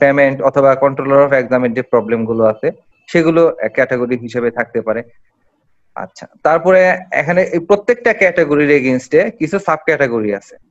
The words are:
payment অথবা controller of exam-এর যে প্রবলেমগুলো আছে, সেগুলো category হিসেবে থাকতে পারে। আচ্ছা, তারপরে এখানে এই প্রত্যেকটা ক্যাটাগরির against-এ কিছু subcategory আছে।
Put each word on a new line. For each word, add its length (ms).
payment 420
অথবা 380
controller 480
of 40
exam-এর 420
যে 80
প্রবলেমগুলো 640
আছে, 260
সেগুলো 500
category 420
হিসেবে 340
থাকতে 300
পারে। 220
আচ্ছা, 320
তারপরে 540
এখানে 300
এই 160
প্রত্যেকটা 540
ক্যাটাগরির 680
against-এ 480
কিছু 280
subcategory 760
আছে। 220